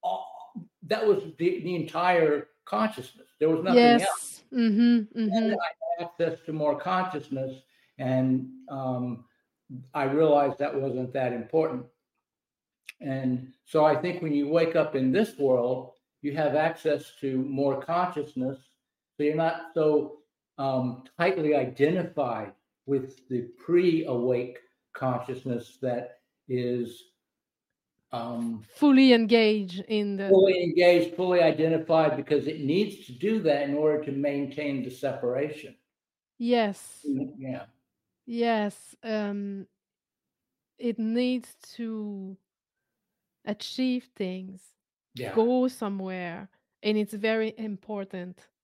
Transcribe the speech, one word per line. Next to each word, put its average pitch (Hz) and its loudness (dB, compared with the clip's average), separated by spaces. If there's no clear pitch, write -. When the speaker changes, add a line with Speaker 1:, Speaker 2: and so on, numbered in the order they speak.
Speaker 1:
all, - -8
that 214 -2
was 202 4
the, 180 0
the 180 -4
entire 160 2
consciousness. - -4
There 151 2
was 160 2
nothing 240 6
Speaker 2:
Yes. 240 8
Speaker 1:
else. - -4
Speaker 2:
Mm-hmm, 233 4
Speaker 1:
Then 220 0
Speaker 2:
mm-hmm. 220 2
Speaker 1:
I - -4
had 175 -8
access 165 -4
to 156 -8
more 151 0
consciousness, 147 -4
and, 131 0
um, 127 -6
I 147 -2
realized 143 4
that 143 -4
wasn't 127 -4
that 127 0
important. 131 -2
And 131 -4
so 156 2
I 151 6
think 175 -4
when 160 -4
you 143 0
wake 165 2
up 151 0
in 131 2
this 208 0
world, 131 0
you 143 -4
have 147 -2
access 156 0
to 135 -2
more 135 -2
consciousness. 180 -2
So 147 -2
you're 151 2
not 165 -2
so, 151 2
um, 127 -2
tightly 170 2
identified 131 0
with 135 -4
the - -4
pre-awake 143 0
consciousness 127 -6
that 123 -6
is, 123 -4
um, 117 -6
Speaker 2:
Fully 269 6
engaged 214 2
in 208 -2
the 196 -6
Speaker 1:
fully 190 6
engaged, 170 4
fully 180 2
identified, 160 2
because 139 0
it 156 -6
needs 160 -2
to 131 -18
do 202 -2
that 143 2
in 143 -2
order 151 2
to 143 -6
maintain 143 -4
the 123 -8
separation. 135 -6
Speaker 2:
Yes. 233 -2
Speaker 1:
Mm, 135 -4
yeah. 131 -10
Speaker 2:
Yes, 233 -2
um, 202 -6
it 233 -4
needs 240 -2
to 208 -10
achieve 247 -4
things, 185 -10
Speaker 1:
Yeah. 240 -10
Speaker 2:
go 247 4
somewhere, 190 -8
and 214 0
it's 208 -2
very 220 -2
important. 196 -10